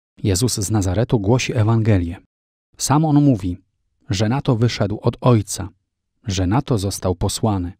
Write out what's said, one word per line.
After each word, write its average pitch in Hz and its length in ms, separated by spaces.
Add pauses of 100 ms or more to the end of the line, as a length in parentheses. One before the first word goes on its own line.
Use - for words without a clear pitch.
(220)
Jezus 107 320
z 98 160
Nazaretu 104 500
głosi 113 360
Ewangelię. 107 600 (600)
Sam 151 280
on 147 200
mówi, 95 340 (520)
że 104 180
na 135 140
to 123 140
wyszedł 110 460
od 117 180
Ojca, 107 480 (560)
że 95 220
na 110 160
to 120 160
został 95 360
posłany, 98 640